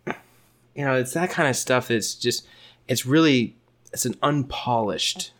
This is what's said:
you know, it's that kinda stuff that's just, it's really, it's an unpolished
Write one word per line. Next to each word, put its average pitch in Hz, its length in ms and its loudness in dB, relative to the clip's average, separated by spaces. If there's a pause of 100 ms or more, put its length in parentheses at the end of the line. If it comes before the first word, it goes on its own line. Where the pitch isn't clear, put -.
you - 800 -12
know, 135 100 0
it's 127 180 0
that 175 180 -2
kinda 143 240 0
stuff 127 340 0
that's 113 260 0
just, - 320 -4 (420)
it's 127 180 -2
really, 135 500 4 (360)
it's - 140 -4
an 113 160 -4
unpolished 123 1160 -2